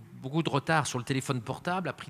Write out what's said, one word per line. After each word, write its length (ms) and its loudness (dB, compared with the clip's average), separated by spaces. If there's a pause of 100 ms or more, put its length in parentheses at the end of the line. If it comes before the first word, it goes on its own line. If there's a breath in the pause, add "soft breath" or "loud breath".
(220)
beaucoup 200 0
de 80 -4
retard 380 4
sur 100 -2
le 60 -2
téléphone 380 0
portable, 480 -2
a 40 -4
pris 160 -12